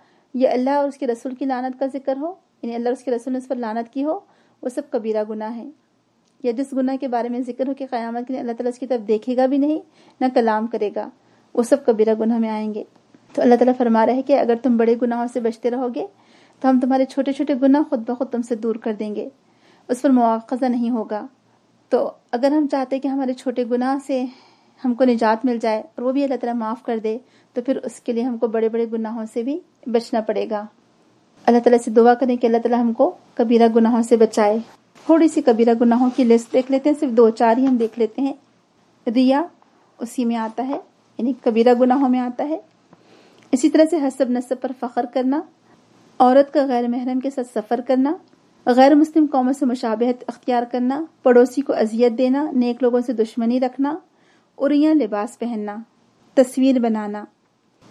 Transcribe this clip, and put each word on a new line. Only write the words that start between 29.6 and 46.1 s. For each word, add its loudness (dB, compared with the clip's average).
بچنا -2
پڑے -4
گا۔ -6
اللہ 6
تعالیٰ 6
سے -4
دعا 8
کریں 0
کہ 0
اللہ 2
تعالیٰ 0
ہم 0
کو 0
کبیرہ 4
گناہوں 4
سے 2
بچائے۔ 2
تھوڑی 6
سی 0
کبیرہ 4
گناہوں 4
کی 2
لسٹ 2
دیکھ 0
لیتے 0
ہیں، 0
صرف -2
دو 8
چار 2
ہی 2
ہم 2
دیکھ -4
لیتے -2
ہیں۔ -4
ریا 2
اسی -6
میں -2
آتا -6
ہے، -6
یعنی -2
کبیرہ 4
گناہوں 2
میں 0
آتا -6
ہے۔ -4
اسی 2
طرح 6
سے 0
حسب -4
نسب -6
پر -8
فخر -4
کرنا، -2